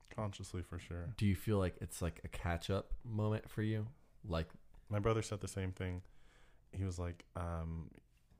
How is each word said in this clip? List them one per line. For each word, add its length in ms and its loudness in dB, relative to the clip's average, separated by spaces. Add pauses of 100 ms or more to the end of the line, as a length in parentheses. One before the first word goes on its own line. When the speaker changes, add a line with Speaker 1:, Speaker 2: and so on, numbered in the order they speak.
(140)
Speaker 1:
Consciously, 480 -4
for 160 -6
sure. 380 -6
Speaker 2:
Do 100 6
you 80 8
feel 240 2
like 220 2
it's, 220 -6
like, 220 0
a 40 -4
catch-up 640 0 (120)
moment 440 2
for 140 -2
you? 260 2 (360)
Like 240 2 (400)
Speaker 1:
My 100 2
brother 240 6
said 180 -4
the 80 -4
same 240 0
thing. 300 -2 (680)
He 140 0
was 140 0
like, 260 -2 (100)
um, 560 -2 (500)